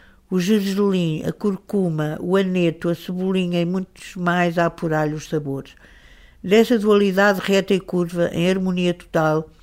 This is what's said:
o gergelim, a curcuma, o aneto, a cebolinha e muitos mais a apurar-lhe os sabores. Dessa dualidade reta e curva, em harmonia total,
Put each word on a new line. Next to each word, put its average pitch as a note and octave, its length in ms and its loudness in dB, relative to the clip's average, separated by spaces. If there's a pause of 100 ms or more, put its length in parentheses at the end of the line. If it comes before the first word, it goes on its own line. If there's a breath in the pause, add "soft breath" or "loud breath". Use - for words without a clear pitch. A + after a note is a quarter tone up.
(300 soft breath)
o F#3 100 0
gergelim, F#3+ 840 0
a E3 60 -4
curcuma, E3+ 920 -4
o F3+ 160 0
aneto, F3+ 520 0
a E3+ 60 0
cebolinha F#3 640 -2
e E3+ 60 0
muitos F#3 500 -8
mais F3 440 0
a E3+ 80 2
apurar-lhe D#3 480 -2
os D3+ 120 -12
sabores. C#3 460 -6 (720 soft breath)
Dessa A3 340 4
dualidade G3+ 640 4
reta G3 340 2
e F#3 60 2
curva, F3 520 -2
em E3+ 160 0
harmonia F3+ 460 0
total, D#3 560 -2 (140 soft breath)